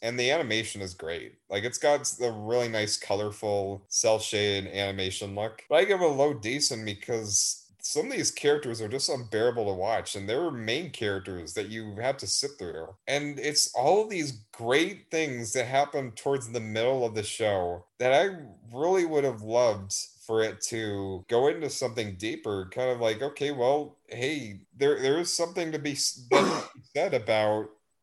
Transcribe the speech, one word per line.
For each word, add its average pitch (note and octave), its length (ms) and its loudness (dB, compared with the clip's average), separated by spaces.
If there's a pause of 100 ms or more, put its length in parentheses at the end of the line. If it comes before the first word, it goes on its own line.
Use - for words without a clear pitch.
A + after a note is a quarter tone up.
and A#2+ 160 -2
the B2 140 2
animation A2 480 0
is F#2 140 -8
great. E2 400 -8 (140)
Like, G2+ 140 -2
it's A2 160 -4
got D3 260 4 (140)
the A#2+ 140 0
really A2+ 360 0
nice, G#2+ 280 0
colorful, G2+ 920 -2
cel-shaded G#2 840 2
animation G2 640 -4
look. G#2+ 320 -6
But D3 80 4
I F3+ 80 6
give G3 160 2
it F3+ 40 6
a E3 40 6
low C#3+ 260 4
decent A#2 500 -2
because G#2 840 -2 (140)
some - 260 -2
of C#4 60 -6
these F#3 180 0
characters C#3+ 520 0
are G#2+ 60 -4
just C3 200 -2
unbearable A#2 580 0
to G2+ 60 0
watch, G2 440 -2
and G2 120 -6
they're D#3 220 -2
main B2+ 400 -4
characters F#2+ 640 -4
that G2+ 140 -4
you A2 280 -10
have B2+ 220 0
to A2 80 -10
sit C#3 320 -2
through. E2 300 -8 (180)
And D3 320 -2
it's C#3 360 0
all F3 320 6
these D3 340 -4 (120)
great D3+ 580 0
things C3 420 -2
that B2 140 0
happen C3+ 460 0
towards C3 360 -2
the A#2 120 -4
middle A2+ 440 0
of A2+ 100 -2
the G#2+ 80 -2
show F#2 600 0 (140)
that B2+ 140 4
I F#3 240 4 (360)
really F3 320 2
would D3+ 200 2
have A#2 180 -2
loved A2 520 2 (320)
for A2+ 160 2
it G2+ 180 -2
to G2 680 -4
go A#2+ 200 4
into D#3+ 220 0
something A2+ 460 -4
deeper, G2+ 540 -4
kind B2+ 200 0
of B2 100 -2
like, A2 220 2
"Okay, D3 280 -2
well, C#3+ 460 2 (120)
hey, A#2+ 520 -4 (160)
there, C#3 240 4
there C3+ 180 4
is F3 140 0
something E3+ 400 -2
to D#3 60 -2
be C#3+ 140 -4
s-, C3 340 -4
<coughs> A#2+ 40 -20
that C3+ 140 8
can A#2+ 380 -2
be - 120 -20
said E3 200 2
about, G#2+ 560 2 (320)